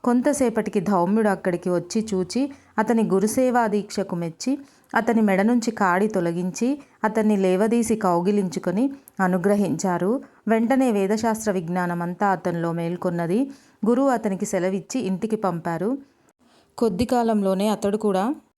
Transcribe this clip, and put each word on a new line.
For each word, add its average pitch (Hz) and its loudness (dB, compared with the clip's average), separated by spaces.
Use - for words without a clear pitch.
కొంతసేపటికి 240 2
దౌమ్యుడు 202 2
అక్కడికి 180 -2
వచ్చి 180 -2
చూచి 214 -2
అతని 220 2
గురుసేవా 220 2
దీక్షకు 196 -4
మెచ్చి 170 -4
అతని 226 2
మెడ 196 4
నుంచి 233 2
కాడి 196 2
తొలగించి 185 -2
అతన్ని 214 2
లేవదీసి 214 2
కౌగిలించుకొని 190 0
అనుగ్రహించారు. 190 0
వెంటనే 233 2
వేదశాస్త్ర 214 0
విజ్ఞానమంతా 175 -2
అతనిలో 170 -2
మేల్కొన్నది. 170 -2
గురువు 247 4
అతనికి 208 -2
సెలవిచ్చి 190 -2
ఇంటికి 190 -2
పంపారు. 180 -2
కొద్ది 233 0
కాలంలోనే 214 2
అతడు 202 0
కూడా 214 0